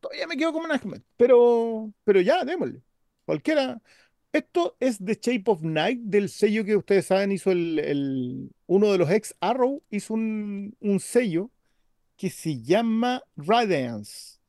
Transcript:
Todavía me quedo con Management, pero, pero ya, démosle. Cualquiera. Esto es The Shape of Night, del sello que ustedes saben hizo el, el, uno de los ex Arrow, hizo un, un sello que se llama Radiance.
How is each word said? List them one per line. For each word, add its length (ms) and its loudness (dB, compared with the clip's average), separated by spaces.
Todavía 260 -8
me 100 -6
quedo 160 0
con 100 -4
Management, 420 -6
pero, 760 4
pero 160 6
ya, 240 2
démosle. 380 -6
Cualquiera. 560 -2
Esto 480 -2
es 220 0
The 180 -4
Shape 260 -2
of 160 0
Night, 400 -2
del 260 0
sello 360 0
que 120 0
ustedes 300 2
saben 260 0
hizo 180 -2
el, 280 0
el, 720 -4
uno 260 4
de 60 2
los 120 2
ex 300 0
Arrow, 480 0
hizo 240 -6
un, 680 -6
un 200 0
sello 500 0
que 120 -6
se 320 -6
llama 640 0
Radiance. 1040 -2